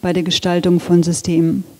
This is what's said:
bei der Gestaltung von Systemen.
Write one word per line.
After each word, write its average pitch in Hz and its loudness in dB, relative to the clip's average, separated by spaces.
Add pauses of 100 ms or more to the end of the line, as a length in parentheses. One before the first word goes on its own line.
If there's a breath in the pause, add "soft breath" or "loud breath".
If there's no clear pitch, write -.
bei 180 -2
der 180 0
Gestaltung 175 0
von 175 2
Systemen. 165 0 (160)